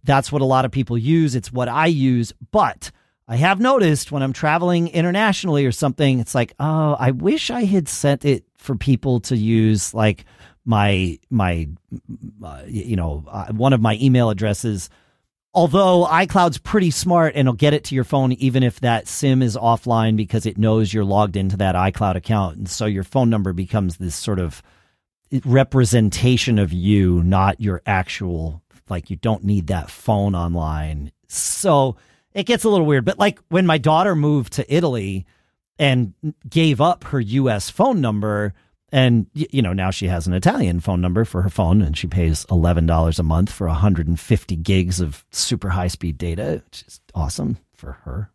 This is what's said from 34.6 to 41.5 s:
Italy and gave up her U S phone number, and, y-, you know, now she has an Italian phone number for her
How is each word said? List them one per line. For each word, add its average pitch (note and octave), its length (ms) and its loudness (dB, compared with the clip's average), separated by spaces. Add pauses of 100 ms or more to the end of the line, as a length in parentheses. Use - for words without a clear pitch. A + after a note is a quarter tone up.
Italy A2 500 -2 (540)
and B2+ 340 2 (340)
gave D3 360 2
up E3+ 220 0
her C#3 160 -4
U B2 280 0
S G#2 220 -2
phone G#3+ 320 0
number, G#2 500 -2 (400)
and, B2 420 2
y-, D3 160 -6
you C3+ 120 0
know, F2+ 100 0
now F#2+ 180 -2
she F#2+ 160 -4
has F2 220 -2
an F2+ 40 0
Italian F#2+ 460 0
phone F2 220 -2
number F2+ 240 0
for F2+ 180 -4
her F#2 80 0